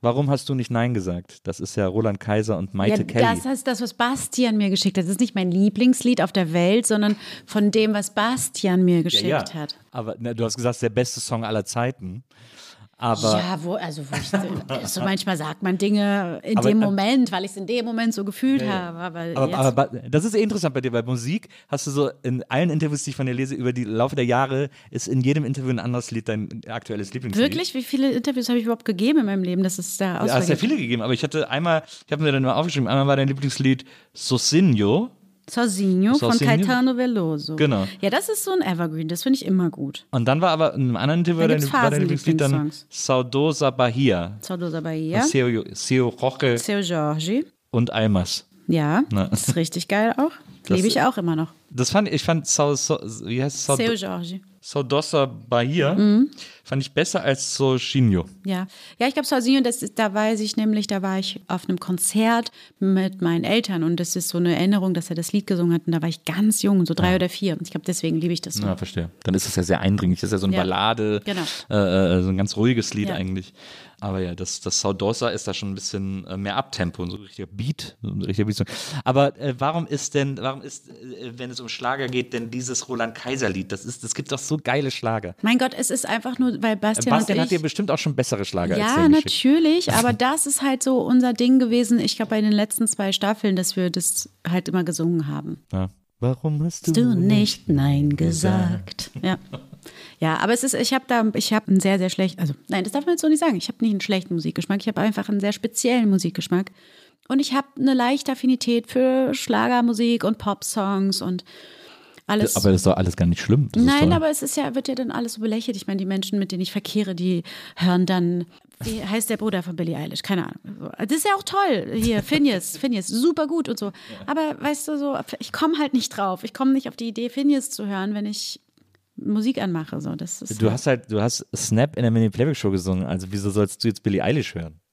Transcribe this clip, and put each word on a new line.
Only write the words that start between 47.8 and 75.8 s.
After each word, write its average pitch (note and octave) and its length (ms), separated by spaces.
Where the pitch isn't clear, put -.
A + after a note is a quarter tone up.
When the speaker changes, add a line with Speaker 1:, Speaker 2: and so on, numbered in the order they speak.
Speaker 1:
Almas. G#2 520
Speaker 2:
Ja, E3 420
Speaker 1:
Na. A2+ 180
Speaker 2:
ist - 280
richtig E3+ 320
geil G#3+ 300
auch. D4+ 140
Speaker 1:
Das F#3+ 80
Speaker 2:
Liebe F#3 140
ich - 120
auch B3+ 160
immer E3+ 200
noch. D#3+ 160
Speaker 1:
das B2+ 220
fand G3+ 180
ich, D#3 60
ich C#3+ 80
fand D#3+ 220
Sau-, D3 300
Sau-, - 240
wie A#2+ 180
heißt C#3 140
es? - 100
Sau- C#3 120
Speaker 2:
Seu A3+ 160
Jorge. F#3 480
Speaker 1:
Saudosa C#3 680
Bahia B2+ 680
Speaker 2:
Mhm. G#3 360
Speaker 1:
fand C#3 160
ich - 100
besser E3+ 320
als - 320
Sozinho. B2+ 720
Speaker 2:
Ja. F#3+ 240
Ja, A#3+ 80
ich C4+ 60
glaub, D4 120
Sozinho, C4 360
das A#3+ 200
ist, G#3+ 160
da G#3+ 160
weiß G#3+ 280
ich G#3+ 160
nämlich, G#3+ 300
da G3 140
war F#3+ 180
ich - 280
auf - 220
einem F#3 100
Konzert A3 720
mit F#3+ 440
meinen E3+ 240
Eltern G3 380
und E3 140
das F3 200
ist F3 100
so E3+ 120
eine F3 180
Erinnerung, F#3+ 360
dass E3 160
er E3+ 60
das E3 160
Lied G3+ 160
gesungen F3 260
hat E3 120
und E3 80
da E3 80
war E3 80
ich - 160
ganz G#3 380
jung, G3 220
so E3+ 80
drei F3+ 180
Speaker 1:
Ja. F#3 40
Speaker 2:
oder F3+ 140
vier. F#3 240
Und - 80
ich E3 100
glaub, D#3 140
deswegen E3 340
liebe F3 140
ich E3 80
das E3+ 140
so. G#2 120
Speaker 1:
Ja, F#2 80
verstehe. F2+ 340
Dann F#2 120
ist G2 100
das - 100
ja F2+ 80
sehr F2 160
eindringlich. F#2+ 400
Das F#2 100
ist G#2+ 40
ja G2+ 60
so F#2+ 80
eine F#2+ 100
Speaker 2:
Ja. F#2 60
Speaker 1:
Ballade, G#2 600
Speaker 2:
Genau. F#3 200
Speaker 1:
äh, F#2+ 480
äh, F2+ 60
so F#2 60
ein F#2+ 60
ganz G2 220
ruhiges A#2 360
Lied G#2 140
Speaker 2:
Ja. F2+ 80
Speaker 1:
eigentlich. F#2 380
Aber F#2+ 200
ja, F2+ 160
das, F#2 260
das - 200
Saudosa G2+ 480
ist G#2+ 180
da G2 80
schon G2+ 160
ein F#2+ 40
bisschen, G2 520